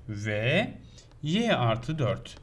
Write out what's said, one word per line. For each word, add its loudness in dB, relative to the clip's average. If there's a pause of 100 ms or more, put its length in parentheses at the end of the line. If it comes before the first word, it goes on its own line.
ve 0 (500)
y 2
artı 2
dört -2